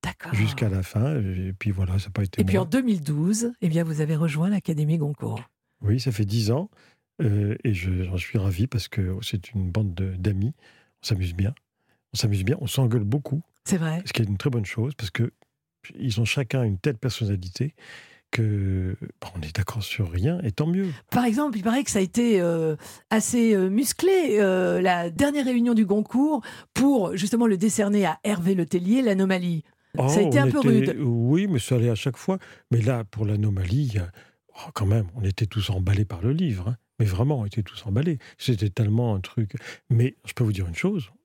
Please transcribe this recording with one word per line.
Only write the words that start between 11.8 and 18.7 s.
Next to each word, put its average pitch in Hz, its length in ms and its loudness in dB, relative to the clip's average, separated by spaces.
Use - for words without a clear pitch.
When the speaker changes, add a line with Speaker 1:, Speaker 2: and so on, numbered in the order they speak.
Speaker 2:
on 113 40 -6
s'amuse 101 260 0
bien, 113 180 0
on 131 60 -6
s'engueule 123 360 2
beaucoup. 139 380 -2
Speaker 1:
C'est 196 140 0
vrai. 165 280 -2
Speaker 2:
Ce - 80 -10
qui - 80 0
est 113 40 2
une 101 120 -2
très 143 140 -2
bonne 117 140 -2
chose, 120 300 -4
parce 101 140 -8
que 117 220 -2
ils 120 240 -4
ont 113 40 2
chacun 131 380 -2
une 101 140 0
telle 135 200 -2
personnalité 101 760 -4
que, 98 640 0